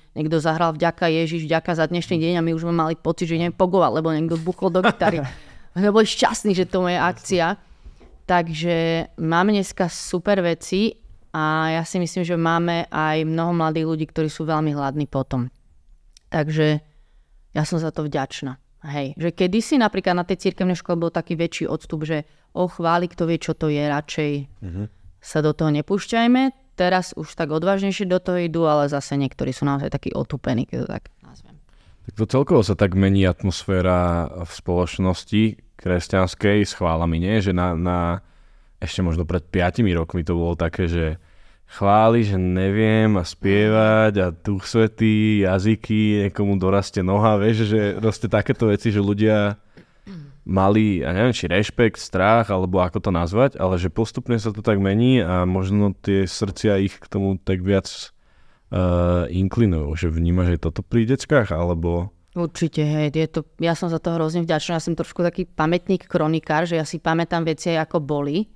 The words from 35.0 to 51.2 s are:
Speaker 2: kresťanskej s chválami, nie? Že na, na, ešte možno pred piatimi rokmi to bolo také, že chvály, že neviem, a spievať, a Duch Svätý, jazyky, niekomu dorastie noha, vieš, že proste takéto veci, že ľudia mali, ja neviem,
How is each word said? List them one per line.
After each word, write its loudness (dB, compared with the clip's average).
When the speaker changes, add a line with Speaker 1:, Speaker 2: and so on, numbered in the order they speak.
Speaker 2:
kresťanskej 0
s -4
chválami, 0
nie? 0
Že 0
na, 2
na, 0
ešte -6
možno 0
pred -2
piatimi 0
rokmi -2
to -2
bolo 0
také, -2
že -2
chvály, 4
že 0
neviem, 2
a 0
spievať, 2
a 2
Duch -4
Svätý, 2
jazyky, 2
niekomu 0
dorastie 0
noha, 2
vieš, 2
že 2
proste -2
takéto 0
veci, 0
že 0
ľudia 2
mali, 2
ja -2
neviem, 2